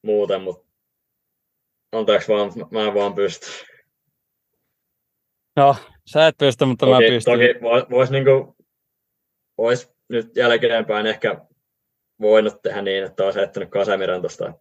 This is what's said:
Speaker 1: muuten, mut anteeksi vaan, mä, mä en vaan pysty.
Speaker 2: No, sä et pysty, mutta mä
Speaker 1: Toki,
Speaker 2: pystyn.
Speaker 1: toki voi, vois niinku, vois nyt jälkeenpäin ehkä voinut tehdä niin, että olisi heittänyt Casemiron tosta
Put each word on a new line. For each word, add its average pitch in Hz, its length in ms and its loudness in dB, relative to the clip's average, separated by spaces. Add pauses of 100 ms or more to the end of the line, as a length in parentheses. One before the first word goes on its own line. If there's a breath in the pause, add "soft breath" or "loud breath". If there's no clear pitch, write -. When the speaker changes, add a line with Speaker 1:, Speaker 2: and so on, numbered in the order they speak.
Speaker 1:
muuten, 101 400 -2
mut 92 240 -12 (1300)
anteeksi 107 360 -2
vaan, 104 280 -2
mä, - 160 -14
mä 107 160 -4
en 101 60 -4
vaan 101 200 -2
pysty. 95 340 -4 (2000 loud breath)
Speaker 2:
No, 139 200 4 (300 loud breath)
sä 156 220 2
et 156 100 0
pysty, 139 280 2
mutta 127 200 0
mä 127 60 6
Speaker 1:
Toki, 123 160 6
Speaker 2:
pystyn. 120 260 2
Speaker 1:
toki 120 280 2
voi, 117 280 0
vois 131 220 0
niinku, 135 440 0 (1000)
vois 120 360 -2 (160)
nyt 117 260 -6
jälkeenpäin 113 680 0
ehkä 110 400 -4 (760)
voinut 107 400 2
tehdä 101 200 -6
niin, 98 220 -4
että 95 220 -6
olisi 98 140 -4
heittänyt 95 300 -6
Casemiron 95 520 -4
tosta - 400 -10